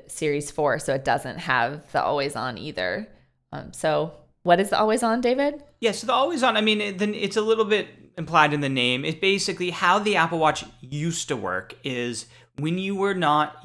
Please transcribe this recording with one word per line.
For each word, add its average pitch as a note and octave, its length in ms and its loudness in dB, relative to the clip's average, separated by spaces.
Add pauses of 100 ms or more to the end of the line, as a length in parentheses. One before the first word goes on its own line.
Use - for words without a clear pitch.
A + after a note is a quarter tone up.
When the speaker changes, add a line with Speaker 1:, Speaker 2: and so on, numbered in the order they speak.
Speaker 1:
Series D3 440 -4
four, C#3 280 0
so C3+ 160 -2
it C3+ 100 -4
doesn't C3 340 -2
have C3 540 -2
the D3 100 0
always C#3+ 340 -2
on A#2 200 -6
either. G2+ 520 -4 (440)
Um, - 200 -12
so D#3 400 -2 (320)
what F3 160 6
is G3+ 100 -2
the - 80 2
always A3 240 2
on, A3+ 180 0
David? C#4 420 0 (180)
Speaker 2:
Yeah, A3+ 100 2
so G3+ 160 -6
the B3+ 60 -2
always C4+ 320 0
on, A3+ 120 4
I G#3+ 40 0
mean, G#3+ 200 2
it, G3+ 180 -6
then G#3 140 0
it's G3 240 -4
a G#3+ 60 2
little A3 220 2
bit G3+ 240 0 (280)
implied D3+ 380 4
in D3 60 0
the C#3 80 0
name. B2+ 360 0
It's D#3+ 140 -4
basically F#3+ 520 0
how F3+ 280 2
the G#3 180 0
Apple E3 220 2
Watch D#3 260 2 (160)
used D3 480 -4
to C#3+ 80 -2
work F#2 460 -4
is A#2+ 440 -6 (320)
when D#3+ 200 0
you F#3+ 160 -2
were G3 200 0
not D3+ 500 2